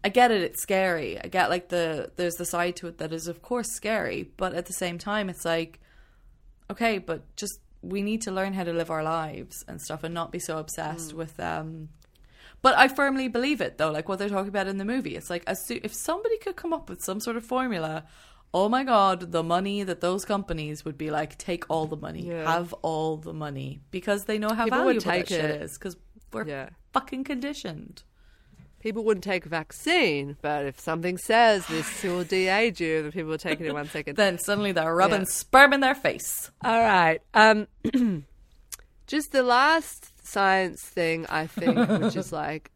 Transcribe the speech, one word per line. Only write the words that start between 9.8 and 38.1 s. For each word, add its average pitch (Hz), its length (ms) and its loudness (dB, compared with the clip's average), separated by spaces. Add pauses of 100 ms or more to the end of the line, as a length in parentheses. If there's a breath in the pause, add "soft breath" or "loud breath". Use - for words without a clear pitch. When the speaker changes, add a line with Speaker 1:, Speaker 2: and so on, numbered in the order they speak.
Speaker 1:
stuff 156 220 -10
and 165 100 -8
not 170 200 -6
be 175 80 -6
so 160 180 -6
obsessed 156 540 -8
Speaker 2:
Mm. - 20 -16
Speaker 1:
with, 160 240 -10
um, 160 500 -8 (760 soft breath)
but 262 140 6
I 269 120 8
firmly 269 400 0
believe 240 320 0
it, 143 180 -4
though, 156 140 0
like, 156 160 -6
what 190 100 -4
they're 202 100 -2
talking 196 200 -2
about 196 180 -2
in 196 120 -4
the 196 60 -6
movie. 247 300 -4
It's - 160 -10
like, 175 160 -6
as - 180 -4
soo-, - 200 -6
if 214 100 -8
somebody 427 440 -2
could 392 180 -8
come 330 160 -6
up - 180 -6
with 180 120 -12
some 196 180 -4
sort 226 160 -4
of 226 80 -8
formula, 170 600 -2 (480 soft breath)
oh 190 160 4
my 254 140 2
God, 196 480 4
the 170 140 0
money 196 400 0
that 175 160 -4
those 185 240 0
companies 160 600 -4
would 147 140 -8
be 156 120 -6
like, 151 280 -4
"Take 170 320 -6
all 160 160 0
the 156 120 -6
money, 160 300 -10
Speaker 2:
Yeah. 165 220 -4
Speaker 1:
have 170 220 0 (100)
all 160 360 0
the 160 160 -12
money," 143 460 -8 (100)
because 196 340 -2
they 214 140 -2
know 214 160 -2
how 226 100 0
Speaker 2:
People 226 220 2
would 247 160 4
Speaker 1:
valuable - 20 -8
that 175 140 2
Speaker 2:
take 180 100 -4
Speaker 1:
shit 160 160 0
Speaker 2:
it. 151 180 -2
Speaker 1:
is, 160 160 -12
'cause 180 180 -10 (360)
we're - 140 -6
Speaker 2:
Yeah. 139 240 -10 (240)
Speaker 1:
fucking 269 300 -2
conditioned. 269 800 -8 (760 soft breath)
Speaker 2:
People 220 240 -4
wouldn't 208 200 2
take 185 200 -2
a 156 60 -14
vaccine, 160 880 0
but 147 240 -2
if 139 160 -8
something 170 380 -2
says 220 480 6
this 160 360 -4
will 180 220 0
de-age 185 560 2
you, 160 220 0
then 151 100 -6
people 160 180 -6
will 156 80 -2
take 156 220 -2
it 165 60 -6
in 147 80 -2
one 147 140 -6
second. 151 280 -6
Speaker 1:
<laughs> 214 80 4
Then 180 140 2
suddenly 202 340 0
they're 165 220 0
rubbing 190 260 4
Speaker 2:
Yeah. 185 80 -2
Speaker 1:
sperm 269 460 8
in 277 60 2
their 262 160 4
face. - 540 -4 (140)
Speaker 2:
All 233 160 4
right. 180 400 6 (140)
Um, 214 320 8 (180)
<clears throat> 220 400 2 (840)